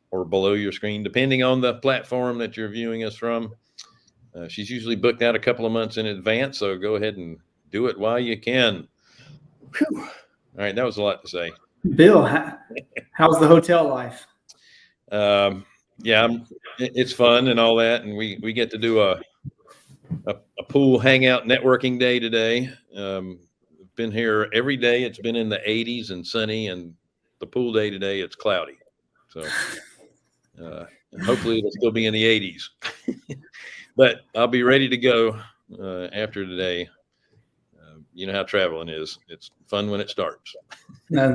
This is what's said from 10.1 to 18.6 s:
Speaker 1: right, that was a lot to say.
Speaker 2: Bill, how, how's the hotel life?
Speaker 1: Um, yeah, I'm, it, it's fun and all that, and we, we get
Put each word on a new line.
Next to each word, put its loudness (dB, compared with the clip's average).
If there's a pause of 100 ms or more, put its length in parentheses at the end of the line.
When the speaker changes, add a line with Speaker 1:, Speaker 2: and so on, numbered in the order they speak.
Speaker 1:
right, -4
that 0
was -4
a -4
lot 0
to -20
say. -6 (440)
Speaker 2:
Bill, 10
how, -2 (560)
how's 4
the 6
hotel 6
life? -6 (840)
Speaker 1:
Um, 2 (340)
yeah, 4
I'm, 0 (340)
it, -4
it's 0
fun 6
and 2
all 6
that, 2
and -10
we, -6
we -6
get -2